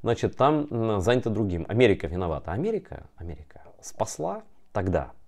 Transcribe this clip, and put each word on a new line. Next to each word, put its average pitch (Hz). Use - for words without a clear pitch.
значит, 117
там, 147
м, 113
занято 120
другим. 95
Америка 107
виновата. 82
Америка, -
Америка -
спасла 175
тогда. 87